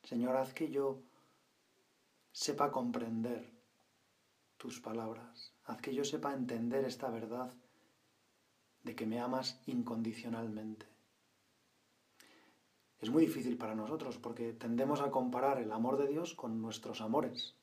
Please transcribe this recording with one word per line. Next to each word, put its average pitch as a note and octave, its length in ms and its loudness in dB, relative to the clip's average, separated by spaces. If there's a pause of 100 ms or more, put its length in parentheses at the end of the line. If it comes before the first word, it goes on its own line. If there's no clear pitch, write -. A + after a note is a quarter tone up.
Señor, B2+ 320 2
haz C3 180 2
que D#3 160 -2
yo C3+ 320 0 (1300)
sepa C#3+ 400 2
comprender A#2+ 840 -2 (1000)
tus - 240 -10
palabras, A2+ 720 -6 (120)
haz - 180 -8
que B2+ 120 -2
yo C#3+ 80 2
sepa C#3+ 300 0
entender B2 540 2
esta B2 240 -2
verdad A#2 420 -4 (1300)
de A2+ 120 -6
que A#2 80 -2
me A2+ 160 0
amas B2 460 -2
incondicionalmente. A2+ 1200 -2 (2000)
Es A2 120 -2
muy D#3 160 8
difícil B2 320 0
para A2 160 -2
nosotros A#2+ 420 -4
porque A#2 380 -6
tendemos B2+ 480 2
a C3 80 2
comparar B2+ 480 4
el A2 120 -2
amor A#2+ 280 2
de C#3 100 4
Dios E3 260 0
con A2+ 280 -4
nuestros A2 400 -6
amores A#2+ 600 0